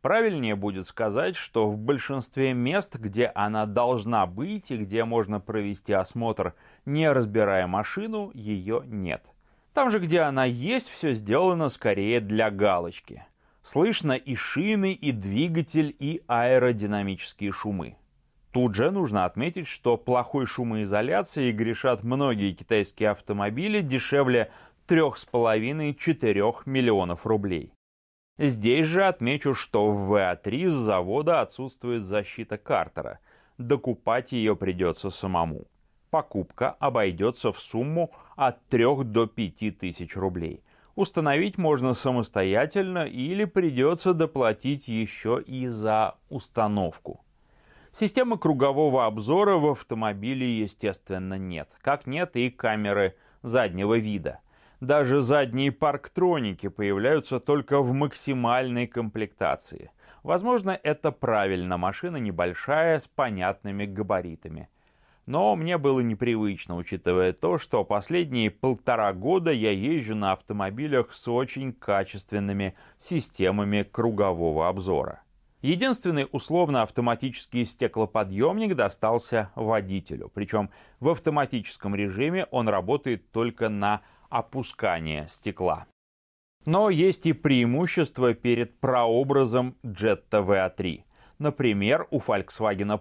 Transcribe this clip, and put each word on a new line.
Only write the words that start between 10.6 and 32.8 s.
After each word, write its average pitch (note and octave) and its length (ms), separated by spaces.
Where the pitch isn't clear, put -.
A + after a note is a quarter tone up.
все D3 240
сделано D3 560
скорее G#2+ 500
для G#2+ 320
галочки. F#2+ 720
Слышно D#3+ 480
и C3 240
шины, F#3+ 580
и D3 180
двигатель, D3 840
и D3+ 300
аэродинамические G#2 1200
шумы. F#2 460
Тут B2 240
же C3+ 160
нужно A2 340
отметить, D#3+ 420
что A#2 300
плохой B2 480
шумоизоляцией A#2 1080
грешат A2+ 500
многие A#2+ 480
китайские G#2 600
автомобили A2 680
дешевле C3 720
трех D#3+ 300
с - 60
половиной-четырех A#2 1400
миллионов A2 600
рублей. G2+ 460
Здесь C3+ 500
же F#3 180
отмечу, C#3+ 480
что G#2+ 360
в G2+ 180
В G2 240
А F2 40
три F#3 320
с E3 60
завода A#2 680
отсутствует A#2+ 640
защита G#2 540
картера. E2 600